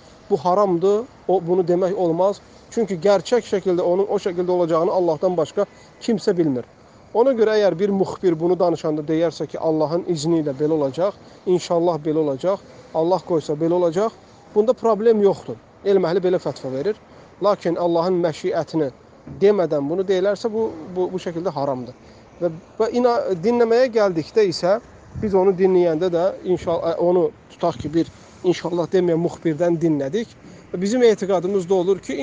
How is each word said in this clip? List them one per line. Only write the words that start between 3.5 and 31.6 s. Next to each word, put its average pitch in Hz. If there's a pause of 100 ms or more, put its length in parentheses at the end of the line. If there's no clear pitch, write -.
onun 180
o 202
şəkildə 180
olacağını 175
Allahdan 175
başqa 170 (340)
kimsə 208
bilmir. 143 (460)
Ona 247
görə 214
əgər 190
bir 202
müxbir 180
bunu 175
danışanda 160
deyərsə 160
ki, -
Allahın 160
izni 165
ilə 147
belə 151
olacaq, 147 (280)
inşallah 175
belə 156
olacaq, 151 (320)
Allah 165
qoysa 160
belə 165
olacaq, 180 (420)
bunda 220
problem 220
yoxdur. 160 (260)
Elm 196
əhli 175
belə 185
fətva 139
verir. 156 (460)
Lakin 190
Allahın 175
məşiətini 160 (540)
demədən 160
bunu 185
deyilərsə, 196
bu, 220 (260)
bu, 180
bu 185
şəkildə 170
haramdır. 135 (460)
Və, 170 (280)
və 220
ina-, 240 (260)
dinləməyə 240
gəldikdə 202
isə, 180 (420)
biz 196
onu 190
dinləyəndə 180
də 170 (240)
inşallah, 165
onu 175 (240)
tutaq -
ki, 147
bir 160 (360)
inşallah 170
deməyə 175
müxbirdən 170
dinlədik. 156 (400)
Və 180
bizim 233
etiqadımız 190